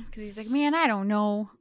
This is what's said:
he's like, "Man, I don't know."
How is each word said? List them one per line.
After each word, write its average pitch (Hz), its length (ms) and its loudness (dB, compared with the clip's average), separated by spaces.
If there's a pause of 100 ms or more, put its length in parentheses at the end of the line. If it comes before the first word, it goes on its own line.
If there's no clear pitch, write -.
(160)
he's 208 220 -12
like, 214 120 -10
"Man, 294 260 2
I 330 120 4
don't 202 200 0
know." 208 540 0